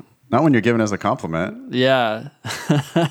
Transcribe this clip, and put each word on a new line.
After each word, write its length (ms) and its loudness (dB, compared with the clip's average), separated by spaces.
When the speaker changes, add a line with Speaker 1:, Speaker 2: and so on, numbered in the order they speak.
Speaker 1:
Not 140 2
when 100 4
you're 80 4
giving 220 2
us 100 -2
a 60 -4
compliment. 760 -4
Speaker 2:
Yeah. 560 0
<laughs> 420 0